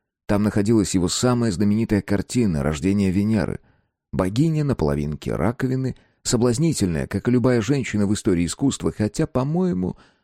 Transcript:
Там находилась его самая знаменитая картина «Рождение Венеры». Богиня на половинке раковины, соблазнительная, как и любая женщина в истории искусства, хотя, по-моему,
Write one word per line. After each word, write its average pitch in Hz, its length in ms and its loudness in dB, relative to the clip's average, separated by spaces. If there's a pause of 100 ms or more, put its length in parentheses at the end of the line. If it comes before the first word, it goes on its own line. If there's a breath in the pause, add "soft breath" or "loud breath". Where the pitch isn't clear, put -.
(260)
Там 104 160 0
находилась 104 520 2
его 90 140 2
самая 120 420 0
знаменитая 104 520 0
картина 98 600 0
«Рождение 92 480 0
Венеры». 101 500 0 (520)
Богиня 147 520 0
на 135 100 0
половинке 73 600 -2
раковины, 127 640 -2 (260 soft breath)
соблазнительная, 117 840 0
как 101 220 -2
и - 20 2
любая 123 300 2
женщина 107 460 0
в 101 80 2
истории 87 320 0
искусства, 87 500 -2
хотя, 110 300 -2
по-моему, 160 720 -2 (280 soft breath)